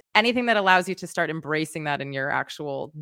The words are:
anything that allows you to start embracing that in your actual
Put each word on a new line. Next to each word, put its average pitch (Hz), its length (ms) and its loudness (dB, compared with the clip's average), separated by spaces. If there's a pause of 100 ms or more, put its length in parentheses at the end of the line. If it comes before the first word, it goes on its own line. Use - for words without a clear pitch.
(160)
anything 240 300 4
that 233 100 4
allows 185 320 4
you 185 80 -2
to 175 120 -12
start 165 220 -2
embracing 156 540 -2
that 143 160 -2
in 139 140 -6
your 135 160 -4
actual 139 720 -4